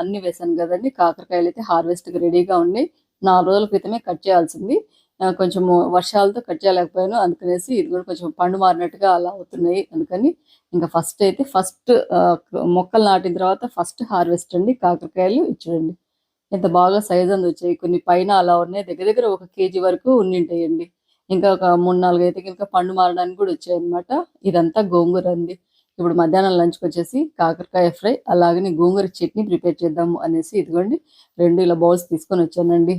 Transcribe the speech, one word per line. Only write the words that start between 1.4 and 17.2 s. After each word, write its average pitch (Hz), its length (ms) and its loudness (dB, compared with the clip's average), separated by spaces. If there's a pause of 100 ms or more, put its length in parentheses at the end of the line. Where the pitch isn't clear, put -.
అయితే 220 180 -10
హార్వెస్ట్కి 175 560 -2
రెడీగా 175 400 2
ఉన్నాయి. 220 240 0 (400)
నాలుగు 180 240 4
రోజుల 208 200 2
క్రితమే 202 360 -4
కట్ 170 180 -8
చేయాల్సింది, 185 500 0 (440)
ఆ, 190 40 0 (140)
కొంచెము 185 340 0 (220)
వర్షాలతో 202 520 0
కట్ 165 160 -8
చేయలేకపోయాను. 185 600 0
అందుకనేసి 180 460 -2 (100)
ఇది 156 120 -2
కూడా 180 160 -4
కొంచెం 175 220 -8 (100)
పండు 180 240 0
మారినట్టుగా 185 540 2
అలా 175 180 -4
అవుతున్నాయి. 180 460 -2 (120)
అందుకని 180 360 -2 (460)
ఇంకా 170 200 0
ఫస్ట్ - 300 -4
అయితే 185 180 0 (100)
ఫస్ట్, 185 380 -2 (260)
ఆ, - 20 4 (580)
మొక్కలు 208 320 2
నాటిన 185 300 0
తర్వాత 190 260 -2 (100)
ఫస్ట్ - 260 -6 (100)
హార్వెస్ట్ 175 460 -2
అండి 208 160 2 (100)
కాకరకాయలు. 185 680 0
ఇది 175 160 -8
చూడండి 165 280 -4 (600)
ఎంత 185 120 0 (120)
బాగా 185 200 4 (100)
సైజ్ 180 260 2